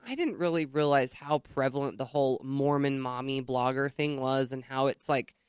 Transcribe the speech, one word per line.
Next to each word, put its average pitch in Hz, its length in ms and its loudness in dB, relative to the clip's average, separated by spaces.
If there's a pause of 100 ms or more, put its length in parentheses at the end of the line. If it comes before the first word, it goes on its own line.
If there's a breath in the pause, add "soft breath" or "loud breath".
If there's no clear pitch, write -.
I 247 80 -8
didn't 302 220 -2
really 165 300 0
realize 139 480 2
how 147 260 -2
prevalent 135 580 -2
the 135 60 -6
whole 131 400 2
Mormon 139 560 2
mommy 131 420 -4
blogger 131 500 0
thing 147 280 -2
was, 131 320 0
and 131 100 -8
how 135 240 0
it's - 220 -2
like 135 260 0 (140)